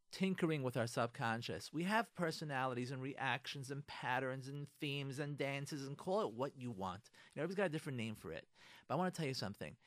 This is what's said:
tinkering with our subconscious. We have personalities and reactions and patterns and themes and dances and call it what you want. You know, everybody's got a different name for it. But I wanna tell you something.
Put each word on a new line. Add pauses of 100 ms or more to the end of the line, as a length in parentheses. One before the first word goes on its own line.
(120)
tinkering
with
our
subconscious.
We
have
personalities
and
reactions
and
patterns
and (140)
themes
and
dances
and
call
it
what
you
want. (220)
You
know,
everybody's
got
a
different
name
for
it. (400)
But
I
wanna
tell
you
something. (120)